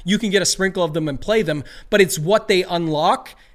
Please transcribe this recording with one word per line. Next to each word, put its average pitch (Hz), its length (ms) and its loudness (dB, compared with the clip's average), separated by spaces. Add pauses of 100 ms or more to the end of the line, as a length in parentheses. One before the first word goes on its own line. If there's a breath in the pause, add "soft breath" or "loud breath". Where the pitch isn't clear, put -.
You 196 160 0
can 220 100 -2
get 190 140 2
a - 20 0
sprinkle 190 380 -2
of 156 100 -2
them 156 140 -2
and 139 120 -6
play 220 220 0
them, 151 220 -2 (260 loud breath)
but 208 120 4
it's 180 180 2
what 202 300 0
they 185 140 4
unlock. 170 720 -2 (200 soft breath)